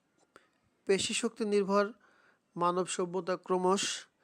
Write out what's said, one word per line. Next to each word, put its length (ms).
পেশি 280
শক্তি 300
নির্ভর 480
মানব 300
সভ্যতা 500
ক্রমশ 680